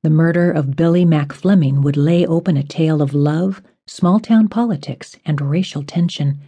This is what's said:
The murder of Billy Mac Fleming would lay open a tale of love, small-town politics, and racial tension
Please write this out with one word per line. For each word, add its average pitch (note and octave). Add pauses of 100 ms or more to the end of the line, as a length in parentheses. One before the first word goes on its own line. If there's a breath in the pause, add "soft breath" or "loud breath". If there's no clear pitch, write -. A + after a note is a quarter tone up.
The D#3+
murder E3
of C#3
Billy E3+
Mac D3+
Fleming D3
would C#3+
lay E3
open E3+
a C#3
tale D#3
of C#3+
love, D#3 (260 soft breath)
small-town A3
politics, G#3+
and D3
racial D3
tension C#3+